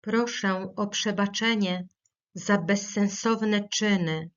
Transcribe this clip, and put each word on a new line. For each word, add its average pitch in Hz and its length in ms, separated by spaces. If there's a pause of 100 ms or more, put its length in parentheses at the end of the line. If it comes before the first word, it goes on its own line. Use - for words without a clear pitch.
Proszę 214 720
o 208 120
przebaczenie 202 1000 (460)
za 196 240
bezsensowne 202 1120
czyny 165 680